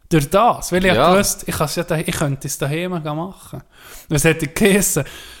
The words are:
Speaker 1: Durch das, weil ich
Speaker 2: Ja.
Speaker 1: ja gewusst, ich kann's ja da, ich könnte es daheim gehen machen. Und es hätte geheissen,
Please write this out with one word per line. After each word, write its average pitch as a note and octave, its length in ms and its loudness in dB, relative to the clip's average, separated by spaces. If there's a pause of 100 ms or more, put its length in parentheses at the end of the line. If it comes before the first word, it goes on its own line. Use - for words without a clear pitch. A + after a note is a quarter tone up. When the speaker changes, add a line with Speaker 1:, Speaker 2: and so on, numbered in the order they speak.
Speaker 1:
Durch D3+ 200 2
das, A3 420 2
weil F#3 140 0
ich F3+ 80 4
Speaker 2:
Ja. - 20 2
Speaker 1:
ja D3+ 180 4
gewusst, G3 340 0
ich E3+ 80 -4
kann's D3+ 200 -2
ja E3+ 80 -2
da, D#3+ 140 -2
ich E3+ 180 -4
könnte C#3+ 320 -4
es - 100 -8
daheim E3 460 -4
gehen D3+ 120 -6
machen. D#3+ 460 -12 (480)
Und D#3 60 0
es C#3 80 2
hätte D#3+ 240 2
geheissen, F#3 560 2 (380)